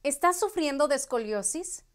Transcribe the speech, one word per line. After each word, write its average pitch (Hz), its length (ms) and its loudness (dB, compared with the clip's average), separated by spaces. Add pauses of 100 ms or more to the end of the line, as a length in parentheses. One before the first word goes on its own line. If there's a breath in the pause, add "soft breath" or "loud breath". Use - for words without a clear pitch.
¿Estás 349 380 2
sufriendo 302 480 0
de 285 80 2
escoliosis? 233 880 -4 (120)